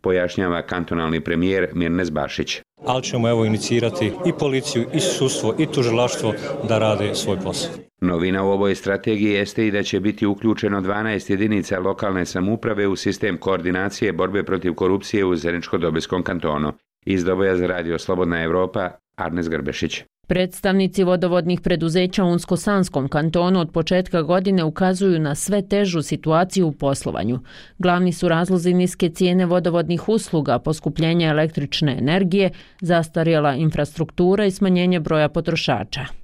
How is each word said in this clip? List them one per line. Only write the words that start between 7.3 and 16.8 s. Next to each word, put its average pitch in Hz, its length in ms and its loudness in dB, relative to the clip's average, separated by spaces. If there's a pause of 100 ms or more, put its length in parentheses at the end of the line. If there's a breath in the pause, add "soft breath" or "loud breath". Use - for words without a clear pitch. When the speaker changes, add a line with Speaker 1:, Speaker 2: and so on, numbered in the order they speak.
Speaker 2:
posao. 95 320 -6 (300)
Speaker 1:
Novina 92 420 0
u 98 80 2
ovoj 98 240 2
strategiji 104 560 0
jeste 101 360 0
i 104 40 2
da 101 120 0
će 95 160 -2
biti 104 260 0
uključeno 101 560 0
dvanaest 104 480 -2
jedinica 101 500 0
lokalne 95 460 -2
samouprave 101 600 -2
u 95 80 0
sistem 95 420 -2
koordinacije 92 760 -2
borbe 92 300 -2
protiv 90 300 -2
korupcije 98 520 0
u 90 100 2
Zeničko-Dobojskom 85 880 -2
kantonu. 76 500 -2 (320)